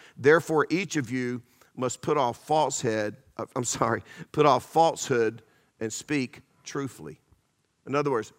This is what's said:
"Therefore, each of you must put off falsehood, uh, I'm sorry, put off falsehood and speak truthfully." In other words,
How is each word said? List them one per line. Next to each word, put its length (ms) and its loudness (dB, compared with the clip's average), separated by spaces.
"Therefore, 540 4
each 260 -2
of 160 -4
you 300 -6
must 260 -4
put 160 0
off 200 0
falsehood, 720 0
uh, 100 -8
I'm 100 -4
sorry, 360 0
put 140 2
off 180 4
falsehood 760 0
and 100 -6
speak 500 -6
truthfully." 560 -10
In 100 -4
other 160 2
words, 280 -2